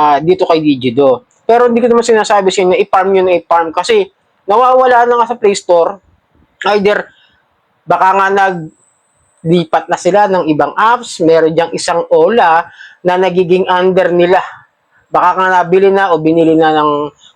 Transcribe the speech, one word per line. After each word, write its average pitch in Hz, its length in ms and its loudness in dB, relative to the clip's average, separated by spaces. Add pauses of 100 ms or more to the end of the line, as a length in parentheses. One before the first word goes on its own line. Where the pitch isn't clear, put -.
(220)
dito 180 240 -2
kay 165 160 0
Digido. 131 640 0 (200)
Pero 240 240 2
hindi 233 80 0
ko 233 120 0
naman 233 120 2
sinasabi 208 480 0
sa 185 160 0
inyo 180 80 2
na 170 80 0
i-farm 196 320 -2
nyo 190 120 2
na 180 120 2
i-farm 165 320 -2
kasi 185 400 -2 (400)
nawawala 247 560 2
na 240 160 0
nga 226 80 -4
sa 233 80 -8
Play 202 160 0
Store. 185 480 -2 (720)
Either 208 320 -2 (800)
baka 185 320 0
nga 196 160 2
naglipat 170 1600 -4
na 170 80 -2
sila 202 280 0
ng 180 240 -2
ibang 147 240 -2
apps, 226 480 -4
meron 160 320 2
diyang 165 200 -2
isang 170 360 -4
Ola 170 560 2 (400)
na 180 120 0
nagiging 180 520 0
under 180 400 0
nila. 175 320 2 (680)
Baka 170 280 0
nga 185 80 0 (160)
nabili 190 320 2
na 196 200 0
o 156 80 -2
binili 160 360 2
na 156 240 2
ng 147 320 -4 (220)